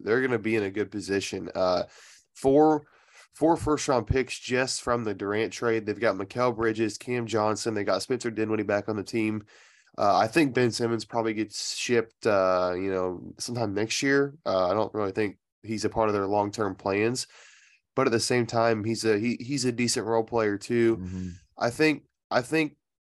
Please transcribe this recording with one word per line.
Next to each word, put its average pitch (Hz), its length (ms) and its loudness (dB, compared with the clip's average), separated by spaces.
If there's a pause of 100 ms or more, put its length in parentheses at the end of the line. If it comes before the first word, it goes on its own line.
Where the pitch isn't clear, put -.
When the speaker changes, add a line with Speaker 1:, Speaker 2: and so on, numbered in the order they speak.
Speaker 1:
they're 117 180 2
gonna 127 180 0
be 110 160 0
in 107 80 2
a 95 80 -4
good 98 200 -4
position. 95 640 -4
Uh, 90 280 2 (500)
four, 151 540 4 (460)
four 160 220 4
first 151 320 -2
round 123 200 2
picks 131 300 0
just 127 440 -2
from 120 220 -2
the 104 100 -2
Durant 104 400 -2
trade. 113 320 0
They've 101 140 -4
got 107 160 2
Mikal 117 400 -2
Bridges, 113 420 -2
Cam 123 280 -4
Johnson. 107 480 0
They 104 100 -2
got 98 180 0
Spencer 120 300 -4
Dinwiddie 107 320 -2
back 101 260 -2
on 107 80 -4
the 98 60 -6
team. 107 400 -4 (540)
Uh, 98 200 4
I 107 100 4
think 143 260 2
Ben 123 180 2
Simmons 117 340 -2
probably 113 280 -2
gets - 420 -6
shipped, - 520 -2
uh, 92 480 2
you 95 160 -4
know, 92 480 -4
sometime 117 340 -4
next 107 300 -2
year. 139 320 2 (100)
Uh, 92 240 2
I 95 40 2
don't 107 200 0
really 101 200 -2
think 107 240 -2 (260)
he's 104 220 -4
a 101 40 2
part 110 200 2
of 104 40 2
their 98 140 0
long-term 101 480 -2
plans, 104 520 -2 (680)
but 131 120 4
at 117 40 4
the 113 80 2
same 123 260 2
time, 117 380 2
he's 110 220 -4
a, 110 120 4
he, 117 220 0
he's 127 240 -6
a 127 80 2
decent 117 340 -2
role 113 180 0
player 110 340 0
too. 113 420 2
Speaker 2:
Mm-hmm. 92 300 -8 (280)
Speaker 1:
I 120 120 0
think, 151 340 2 (260)
I 120 120 2
think 151 340 -2 (320)